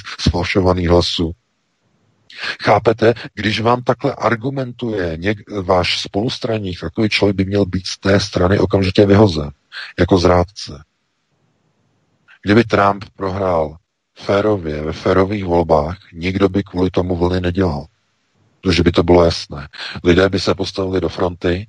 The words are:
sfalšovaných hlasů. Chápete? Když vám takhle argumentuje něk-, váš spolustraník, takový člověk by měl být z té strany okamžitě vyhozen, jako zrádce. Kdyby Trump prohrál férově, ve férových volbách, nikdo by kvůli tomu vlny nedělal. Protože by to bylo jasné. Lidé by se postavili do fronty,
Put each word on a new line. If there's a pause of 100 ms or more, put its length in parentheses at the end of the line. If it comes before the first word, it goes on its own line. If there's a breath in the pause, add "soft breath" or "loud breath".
(200 loud breath)
sfalšovaných
hlasů. (1300 loud breath)
Chápete? (200 loud breath)
Když
vám
takhle
argumentuje
něk-,
váš
spolustraník,
takový
člověk
by
měl
být
z
té
strany
okamžitě
vyhozen, (480 loud breath)
jako
zrádce. (1600 soft breath)
Kdyby
Trump (100)
prohrál (400)
férově,
ve
férových
volbách, (160)
nikdo
by
kvůli
tomu
vlny
nedělal. (760)
Protože
by
to
bylo
jasné. (360 loud breath)
Lidé
by
se
postavili
do
fronty,